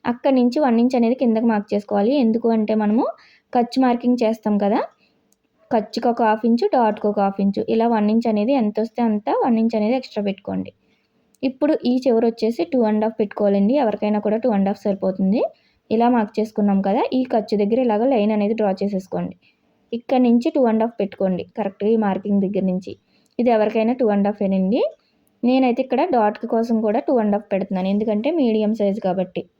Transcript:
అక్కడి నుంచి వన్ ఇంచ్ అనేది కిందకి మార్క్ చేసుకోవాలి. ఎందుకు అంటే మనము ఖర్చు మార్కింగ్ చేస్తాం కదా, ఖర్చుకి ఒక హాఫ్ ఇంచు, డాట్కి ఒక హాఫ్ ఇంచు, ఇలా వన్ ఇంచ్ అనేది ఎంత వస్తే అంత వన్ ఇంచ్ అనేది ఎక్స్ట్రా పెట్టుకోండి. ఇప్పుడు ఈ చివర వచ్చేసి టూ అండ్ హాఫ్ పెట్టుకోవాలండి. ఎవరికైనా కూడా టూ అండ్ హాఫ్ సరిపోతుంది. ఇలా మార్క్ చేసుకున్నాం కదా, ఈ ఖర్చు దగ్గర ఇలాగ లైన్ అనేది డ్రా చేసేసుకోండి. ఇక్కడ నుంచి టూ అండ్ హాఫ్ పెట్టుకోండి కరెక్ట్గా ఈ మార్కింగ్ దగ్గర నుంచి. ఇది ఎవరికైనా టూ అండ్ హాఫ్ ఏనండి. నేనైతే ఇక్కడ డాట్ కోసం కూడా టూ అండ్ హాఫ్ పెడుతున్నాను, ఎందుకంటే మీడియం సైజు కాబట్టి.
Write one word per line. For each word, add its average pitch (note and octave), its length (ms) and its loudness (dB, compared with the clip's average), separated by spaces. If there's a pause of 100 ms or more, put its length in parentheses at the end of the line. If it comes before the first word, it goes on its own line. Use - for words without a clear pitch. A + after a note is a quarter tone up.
అక్కడి C4 340 0
నుంచి B3 260 2
వన్ A#3 180 2
ఇంచ్ B3+ 160 0
అనేది A#3 240 2
కిందకి A3+ 300 2
మార్క్ G#3 200 -2
చేసుకోవాలి. G3+ 400 0 (100)
ఎందుకు A3+ 340 0
అంటే G#3+ 260 0
మనము G#3+ 220 2 (480)
ఖర్చు A#3+ 320 0
మార్కింగ్ B3 380 0
చేస్తాం G#3+ 400 -2
కదా, G#3 180 0 (920)
ఖర్చుకి A3+ 420 -2
ఒక A#3+ 160 -4
హాఫ్ A3 200 0
ఇంచు, A#3+ 160 2 (100)
డాట్కి G#3+ 360 2
ఒక G#3 140 -2
హాఫ్ G3 200 -2
ఇంచు, G3+ 160 -2 (120)
ఇలా A3 220 2
వన్ G#3 180 2
ఇంచ్ A#3 180 0
అనేది G#3+ 300 0
ఎంత G#3 240 -2
వస్తే A#3+ 240 -8
అంత G#3 200 -2 (140)
వన్ A#3+ 180 2
ఇంచ్ A3+ 180 0
అనేది A3 200 0
ఎక్స్ట్రా G#3+ 300 -8
పెట్టుకోండి. - 420 -8 (720)
ఇప్పుడు D4 300 0 (160)
ఈ B3 40 0 (100)
చివర A#3 280 2
వచ్చేసి A3+ 300 -4 (100)
టూ B3+ 80 0 (100)
అండ్ G#3+ 160 0
హాఫ్ A3 140 -4
పెట్టుకోవాలండి. G3+ 600 0
ఎవరికైనా G#3 440 -2
కూడా G#3+ 180 0
టూ C4 120 2
అండ్ G3 140 2
హాఫ్ G#3 160 -6
సరిపోతుంది. F#3+ 560 0 (540)
ఇలా A#3 180 2
మార్క్ G#3+ 240 0
చేసుకున్నాం G#3 500 0
కదా, A3+ 140 0 (160)
ఈ - 20 2 (140)
ఖర్చు A#3+ 260 -2
దగ్గర G#3+ 260 0
ఇలాగ A3 280 0
లైన్ G#3+ 220 2
అనేది G#3 240 0
డ్రా G#3 200 0
చేసేసుకోండి. F#3 560 -6 (640)
ఇక్కడ B3+ 300 0
నుంచి A#3+ 280 4
టూ C#4 140 2
అండ్ A3 140 2
హాఫ్ A#3 180 -4
పెట్టుకోండి F#3+ 420 -2 (140)
కరెక్ట్గా G3+ 380 -4
ఈ - 100 2
మార్కింగ్ G3 400 -2
దగ్గర F#3+ 240 -2
నుంచి. F#3 220 -6 (480)
ఇది A#3+ 160 2
ఎవరికైనా A3 440 0
టూ A#3+ 160 2
అండ్ G3+ 140 2
హాఫ్ G#3 160 -6
ఏనండి. F#3+ 360 0 (640)
నేనైతే B3+ 420 2
ఇక్కడ B3+ 160 -2 (140)
డాట్ A3 240 2 (160)
కోసం A3+ 300 0
కూడా A3 220 0
టూ D4+ 140 0
అండ్ G#3 160 0
హాఫ్ G#3 160 -8
పెడుతున్నాను, F#3+ 400 -2
ఎందుకంటే G#3+ 460 -2
మీడియం A3 400 0
సైజు G3+ 260 -2
కాబట్టి. F3+ 380 -4 (160)